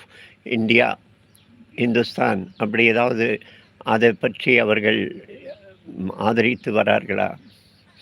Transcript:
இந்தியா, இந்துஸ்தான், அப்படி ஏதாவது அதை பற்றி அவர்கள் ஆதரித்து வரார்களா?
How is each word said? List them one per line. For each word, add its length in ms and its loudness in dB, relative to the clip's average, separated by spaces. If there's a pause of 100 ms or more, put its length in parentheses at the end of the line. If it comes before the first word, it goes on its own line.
(440)
இந்தியா, 560 0 (760)
இந்துஸ்தான், 840 -2
அப்படி 280 0
ஏதாவது 540 0 (380)
அதை 340 2
பற்றி 460 -2
அவர்கள் 720 0 (800)
ஆதரித்து 600 0
வரார்களா? 640 0 (680)